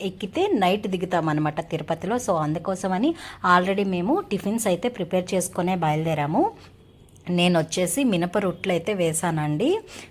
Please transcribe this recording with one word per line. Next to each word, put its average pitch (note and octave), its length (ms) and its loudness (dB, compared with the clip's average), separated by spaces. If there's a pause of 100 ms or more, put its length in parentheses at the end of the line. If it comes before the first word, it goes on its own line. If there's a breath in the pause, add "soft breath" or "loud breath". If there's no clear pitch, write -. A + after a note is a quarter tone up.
ఎక్కితే G3+ 520 -2
నైట్ G3+ 320 2
దిగుతాం F#3 420 0
అనమాట D3+ 320 0
తిరుపతిలో. E3 560 -4
So B3 140 -2
అందుకోసమని F#3 840 0 (420 loud breath)
already G3 320 2
మేము F#3+ 320 2 (100)
టిఫిన్స్ G#3 360 -2
అయితే F#3 220 0
ప్రిపేర్ F3+ 460 -2
చేసుకునే F3+ 420 0
బయలుదేరాము. D#3+ 760 0 (760 loud breath)
నేను F3 300 4
వచ్చేసి F3 440 0
మినప F3+ 340 2
రొట్టెలు F#3 340 -2
అయితే F3 220 -2
వేసానండి. E3 880 0 (300 loud breath)